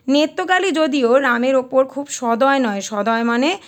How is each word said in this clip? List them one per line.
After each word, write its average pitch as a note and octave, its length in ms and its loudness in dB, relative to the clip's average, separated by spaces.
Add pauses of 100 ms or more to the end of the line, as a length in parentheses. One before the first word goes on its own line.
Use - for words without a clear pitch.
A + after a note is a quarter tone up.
নেত্রকালী E4+ 640 0
যদিও C#4 480 2
রামের B3+ 380 0
ওপর C4 280 0
খুব C#4 240 -8
সদয় B3+ 500 0
নয়, G#3 220 -2
সদয় A3 420 -2
মানে A#3+ 460 0